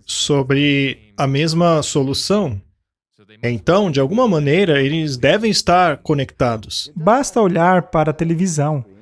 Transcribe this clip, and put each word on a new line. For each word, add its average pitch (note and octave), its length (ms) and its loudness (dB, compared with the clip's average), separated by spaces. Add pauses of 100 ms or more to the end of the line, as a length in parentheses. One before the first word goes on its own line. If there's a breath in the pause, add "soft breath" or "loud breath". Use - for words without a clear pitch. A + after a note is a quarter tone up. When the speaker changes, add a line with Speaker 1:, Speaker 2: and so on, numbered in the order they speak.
Speaker 1:
sobre C#3 1120 0
a C#3 80 -2
mesma D#3+ 560 2
solução. C3+ 800 -2 (800)
Então, D#3 480 0
de C#3 100 -2
alguma G3+ 280 0
maneira, D3+ 540 2
eles D3 360 -2
devem F#3+ 320 2
estar F3 480 2
conectados. C3 960 -4
Speaker 2:
Basta A3+ 460 0
olhar F3 420 2
para D#3 280 -2
a - 20 0
televisão D#3+ 720 -2 (160 soft breath)